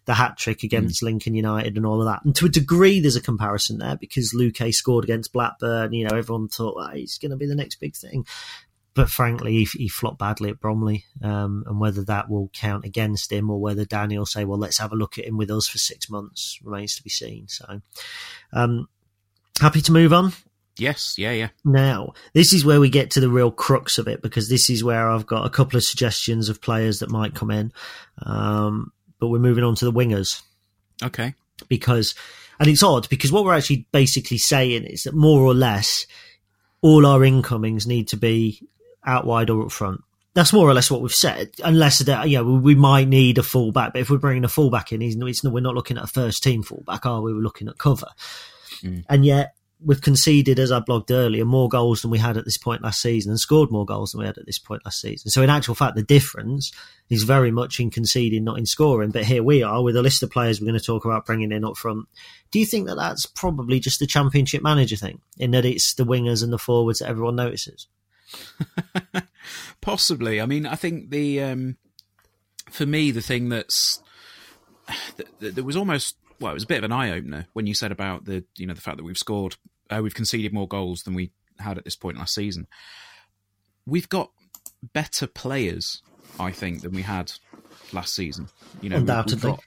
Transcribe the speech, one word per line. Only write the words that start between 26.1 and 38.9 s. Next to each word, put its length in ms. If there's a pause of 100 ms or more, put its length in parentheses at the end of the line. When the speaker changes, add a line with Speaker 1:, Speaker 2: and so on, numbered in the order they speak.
Speaker 1:
of 120
players 380
that 120
might 240
come 160
in, 220 (500)
um, 680 (260)
but 100
we're 100
moving 260
on 120
to 100
the 60
wingers. 500 (600)
Speaker 2:
Okay. 320 (340)
Speaker 1:
Because, 460 (440)
and 100
it's 140
odd, 260
because 240
what 120
we're 100
actually 380
basically 460
saying 460
is 200
that 100
more 280
or 120
less 520 (760)
all 240
our 180
incomings 600
need 220
to 80
be 440 (460)